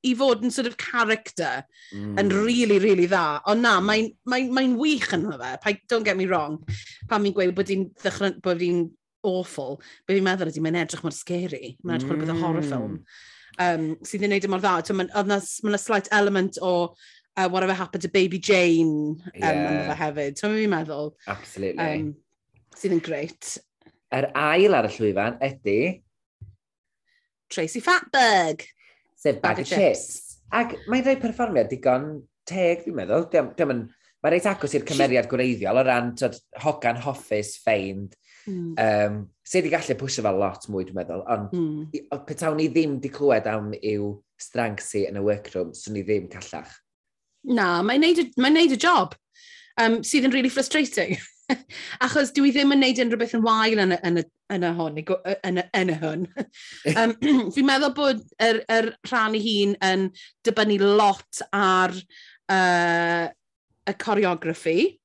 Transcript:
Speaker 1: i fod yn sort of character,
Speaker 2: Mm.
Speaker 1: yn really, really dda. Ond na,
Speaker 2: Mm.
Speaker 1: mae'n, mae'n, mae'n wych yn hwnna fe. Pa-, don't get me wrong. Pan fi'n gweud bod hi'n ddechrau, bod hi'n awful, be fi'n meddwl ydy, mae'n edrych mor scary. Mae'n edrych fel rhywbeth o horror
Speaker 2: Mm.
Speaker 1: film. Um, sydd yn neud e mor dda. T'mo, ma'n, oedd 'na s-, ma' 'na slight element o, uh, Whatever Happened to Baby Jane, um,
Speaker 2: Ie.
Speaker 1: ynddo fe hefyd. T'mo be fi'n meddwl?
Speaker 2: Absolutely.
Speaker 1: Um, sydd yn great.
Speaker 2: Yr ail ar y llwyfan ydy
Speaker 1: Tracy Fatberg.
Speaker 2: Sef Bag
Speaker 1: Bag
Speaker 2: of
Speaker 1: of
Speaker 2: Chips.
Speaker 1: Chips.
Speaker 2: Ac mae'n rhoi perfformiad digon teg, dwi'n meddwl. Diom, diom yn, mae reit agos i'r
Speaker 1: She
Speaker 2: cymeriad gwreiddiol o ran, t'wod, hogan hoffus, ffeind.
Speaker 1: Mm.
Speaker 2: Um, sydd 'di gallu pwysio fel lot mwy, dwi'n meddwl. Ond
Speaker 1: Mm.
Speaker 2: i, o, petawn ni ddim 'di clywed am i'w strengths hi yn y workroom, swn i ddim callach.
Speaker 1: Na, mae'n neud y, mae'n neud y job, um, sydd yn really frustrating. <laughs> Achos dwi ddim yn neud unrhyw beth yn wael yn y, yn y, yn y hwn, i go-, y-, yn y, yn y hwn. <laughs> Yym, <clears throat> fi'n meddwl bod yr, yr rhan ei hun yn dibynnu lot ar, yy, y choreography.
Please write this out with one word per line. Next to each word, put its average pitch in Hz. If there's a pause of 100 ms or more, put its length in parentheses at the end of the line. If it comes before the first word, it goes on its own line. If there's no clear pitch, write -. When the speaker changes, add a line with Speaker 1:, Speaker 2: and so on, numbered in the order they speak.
Speaker 1:
i 254
fod 240
yn 247
sort 247
of 240
character, 214 (300)
Speaker 2:
Mm. 202
Speaker 1:
yn 202
really, 214
really 185
dda. 165
Ond 208
na, 220
Speaker 2:
Mm. 190
Speaker 1:
mae'n, 220 (120)
mae'n, 254
mae'n 254
wych 294
yn 196
hwnna 151
fe. 127
Pa-, 208
don't 226
get 196
me 190
wrong. 156 (440)
Pan 208
fi'n 202
gweud 180
bod 190
hi'n 190
ddechrau, -
bod 175
hi'n 175 (320)
awful, 175 (240)
be 185
fi'n 190
meddwl 185
ydy, 156
mae'n 160
edrych 160
mor 160
scary. 156
Mae'n 170
edrych 131
fel 147
rhywbeth 160
o 165
horror 165
Speaker 2:
Mm. 147
Speaker 1:
film. 123 (540)
Um, 165
sydd 196
yn 202
neud 196
e -
mor 190
dda. 185
T'mo, 196
ma'n, 180
oedd 202
'na 202
s-, -
ma' 214
'na 202
slight 202
element 196
o, 175 (420)
uh, 185
Whatever 185
Happened 180
to 190
Baby 190
Jane, 165
um, 180
Speaker 2:
Ie. -
Speaker 1:
ynddo 160
fe 147
hefyd. 143
T'mo 214
be 220
fi'n -
meddwl? 156 (120)
Speaker 2:
Absolutely. 101
Speaker 1:
Um, 151 (600)
sydd -
yn 170
great. 160 (560)
Speaker 2:
Yr 135
ail 170
ar 117
y 101
llwyfan 104
ydy 135 (1500)
Speaker 1:
Tracy 165
Fatberg. 220 (520)
Speaker 2:
Sef -
Bag -
Speaker 1:
Bag -
Speaker 2:
of -
Speaker 1:
of 131
Speaker 2:
Chips. 185
Speaker 1:
Chips. - (140)
Speaker 2:
Ac 240 (120)
mae'n 247
rhoi 269
perfformiad 214
digon 131 (240)
teg, 175
dwi'n 185
meddwl. 117
Diom, 143
diom 151
yn, 120 (440)
mae 151
reit 175
agos 196
i'r -
Speaker 1:
She 156
Speaker 2:
cymeriad 127
gwreiddiol 120
o 131
ran, 120
t'wod, 123 (240)
hogan 135
hoffus, 120
ffeind. 98 (340)
Speaker 1:
Mm. 175
Speaker 2:
Um, 104 (140)
sydd 185
'di 156
gallu 151
pwysio 131
fel 98
lot 95
mwy, 95
dwi'n 92
meddwl. 90
Ond 104
Speaker 1:
Mm. 156
Speaker 2:
i, 143 (100)
o, 143
petawn 151
ni 156
ddim 147
'di 135
clywed 131
am 107
i'w 104 (160)
strengths 113
hi 98
yn 101
y 98
workroom, 92
swn 104
i 98
ddim 92
callach. 85 (720)
Speaker 1:
Na, 196
mae'n 240
neud 330
y, 269
mae'n 262
neud 330
y 254
job, 320 (640)
um, 226
sydd 269
yn 262
really 262
frustrating. 254 (320)
<laughs> 254 (440)
Achos 262
dwi 277
ddim 277
yn 277
neud 254
unrhyw 240
beth 226
yn 226
wael 220
yn 190
y, 175
yn 175
y, 165 (260)
yn 185
y 170
hwn, 160
i 156
go-, 185
y-, 190
yn 180
y, 175 (100)
yn 185
y 160
hwn. 156 (320)
<laughs> -
Yym, 226 (200)
<clears throat> 214
fi'n 269
meddwl 277
bod 277 (200)
yr, 226
yr 226 (180)
rhan 220
ei 208
hun 202
yn 190 (340)
dibynnu 208 (180)
lot 202 (120)
ar, 185 (580)
yy, 170 (600)
y 196
choreography. 180